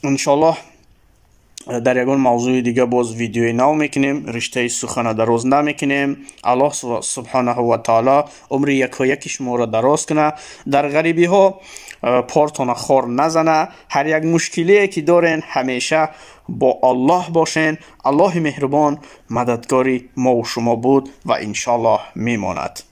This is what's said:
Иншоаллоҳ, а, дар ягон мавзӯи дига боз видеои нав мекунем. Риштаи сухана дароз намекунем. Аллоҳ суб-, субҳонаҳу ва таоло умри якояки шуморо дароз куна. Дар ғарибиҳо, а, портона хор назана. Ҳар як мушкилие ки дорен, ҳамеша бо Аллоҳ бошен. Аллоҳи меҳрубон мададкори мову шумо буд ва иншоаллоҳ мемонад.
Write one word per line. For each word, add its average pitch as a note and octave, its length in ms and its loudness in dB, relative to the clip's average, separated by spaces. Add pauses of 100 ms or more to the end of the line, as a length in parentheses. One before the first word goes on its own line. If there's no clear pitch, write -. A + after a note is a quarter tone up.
Иншоаллоҳ, D3 540 2 (1080)
а, B2 120 -4
дар B2 240 0
ягон C3+ 160 0
мавзӯи B2+ 420 2
дига A#2+ 240 2
боз A#2+ 280 0
видеои A#2 400 -2
нав C3 220 2
мекунем. C#3+ 420 -2 (180)
Риштаи A#2+ 340 -4
сухана A#2 440 -4
дароз A#2 320 2
намекунем. C#3+ 640 0 (340)
Аллоҳ C3 360 2
суб-, A#2+ 240 -6 (100)
субҳонаҳу A#2+ 580 -2
ва A2+ 60 2
таоло A#2 400 2 (320)
умри C#3 260 0
якояки C3 540 -2
шуморо B2 360 -4
дароз A#2+ 400 2
куна. D3+ 220 0 (380)
Дар C#3 260 2
ғарибиҳо, E3+ 540 4 (560)
а, B2 220 2
портона C#3+ 520 -2
хор C3 320 0
назана. D#3+ 640 0 (240)
Ҳар C#3+ 140 0
як D#3 180 0
мушкилие F3 640 2
ки F#3 140 -4
дорен, E3+ 380 2 (140)
ҳамеша C3 480 -2 (480)
бо B2+ 200 2 (120)
Аллоҳ D3 500 2
бошен. D#3+ 420 0 (300)
Аллоҳи E3 360 2
меҳрубон D3 540 0 (360)
мададкори B2 680 0 (180)
мову B2+ 280 0
шумо A#2 320 -2
буд C3 280 2 (200)
ва A#2 120 -2 (120)
иншоаллоҳ A2+ 540 0 (140)
мемонад. G2 600 -6 (160)